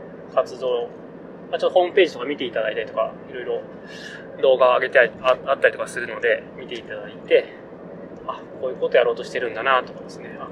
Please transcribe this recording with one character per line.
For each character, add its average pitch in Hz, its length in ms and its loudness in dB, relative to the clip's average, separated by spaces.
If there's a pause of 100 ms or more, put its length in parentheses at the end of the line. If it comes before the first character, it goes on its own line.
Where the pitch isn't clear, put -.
(320)
う、 - 20 -18
活 - 260 0
動、 120 300 -2 (600)
ま 170 80 -4
あ、 - 20 -2
ち 180 60 0
ょ 165 40 4
っ - 40 -12
と 185 60 8
ホ 180 60 6
ー - 40 0
ム - 40 -12
ペ 190 100 8
ー - 20 6
ジ 147 80 -2
と 123 60 -10
か 120 60 -6
見 139 120 -4
て 139 80 -4
い 117 60 -4
た 113 100 -2
だ 110 100 0
い 107 40 -4
た 113 60 -4
り 107 40 -4
と - 80 -12
か、 110 180 0 (180)
い 135 40 -14
ろ 127 80 -8
い 120 40 -8
ろ 117 160 -4 (800)
動 131 160 6
画 123 140 8
を 123 40 6
上 123 120 2
げ - 20 -2
て 135 100 6
あ 120 60 10
り、 113 60 0 (100)
あ、 127 160 4 (100)
あ 135 80 4
っ - 40 -10
た 131 80 6
り 113 60 4
と - 60 -10
か 110 80 -4
す - 120 -8
る 120 80 -4
の 110 140 -8
で、 113 220 4 (140)
見 - 100 -12
て 123 80 -10
い 113 80 -10
た 107 120 -12
だ 104 140 -10
い - 40 -14 (140)
て、 147 180 6 (840)
あ、 - 140 -8 (200)
こ 131 60 -2
う - 20 0
い 123 40 -6
う - 40 -10
こ 165 100 -2
と 156 100 6
や 120 60 8
ろ 120 100 2
う - 20 -2
と 120 80 -8
し - 80 -12
て 131 80 -2
る 120 120 -4
ん - 20 -10
だ 110 100 -6
な 127 200 4
と - 100 -12
か - 60 -14
で - 100 -14
す - 100 -16
ね、 - 200 -14
あ、 - 120 -12